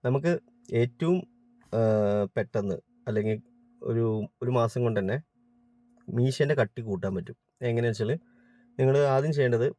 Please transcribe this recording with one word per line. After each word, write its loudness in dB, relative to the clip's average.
നമുക്ക് 2
ഏറ്റവും, 0
ആ, 2
പെട്ടെന്ന് -2
അല്ലെങ്കിൽ 0
ഒരു, 2
ഒരു -2
മാസം 0
കൊണ്ട് 0
തന്നെ -2
മീശേൻ്റെ 2
കട്ടി -4
കൂട്ടാൻ -4
പറ്റും. -12
എങ്ങനെയാണെന്ന് -2
വെച്ചാൽ -2
നിങ്ങൾ 4
ആദ്യം 0
ചെയ്യേണ്ടത് 2